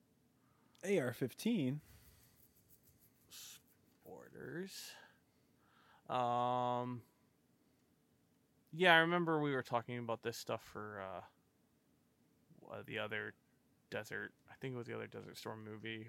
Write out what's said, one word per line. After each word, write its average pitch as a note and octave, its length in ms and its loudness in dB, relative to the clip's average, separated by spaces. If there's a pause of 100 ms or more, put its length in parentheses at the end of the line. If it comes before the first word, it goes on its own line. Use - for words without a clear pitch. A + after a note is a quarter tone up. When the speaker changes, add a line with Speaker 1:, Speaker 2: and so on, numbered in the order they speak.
(840)
Speaker 1:
A F#3+ 140 4
R B2 140 0
fifteen. D3 680 0 (1500)
Speaker 2:
Supporters. - 1600 -12 (1160)
Um. B2 960 2 (1700)
Yeah, E3+ 200 10
I E3 40 12
remember E3 420 6
we D3 120 2
were C3 100 0
talking B2 360 -2
about A#2 240 -2
this A#2 160 -2
stuff A2+ 240 -4
for, G#2 400 -10
uh, - 1700 -16
uh, G#2 120 -8
the A2 140 -6
other G#2+ 340 -6 (560)
Desert, G#2 420 -6 (180)
I - 120 -18
think C3+ 120 -4
it B2 40 -6
was A#2+ 80 -8
the A#2 80 -8
other A2 120 -6
Desert G#2+ 300 -12
Storm A2 260 -8
movie, A2 460 -8